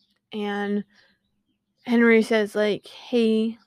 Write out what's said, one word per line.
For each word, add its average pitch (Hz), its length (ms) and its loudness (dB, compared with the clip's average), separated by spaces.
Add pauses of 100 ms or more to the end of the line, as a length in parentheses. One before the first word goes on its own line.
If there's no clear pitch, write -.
(340)
and 202 500 -4 (1000)
Henry 233 380 4
says, 214 320 -2
like, 208 320 -2
"Hey, 220 800 -2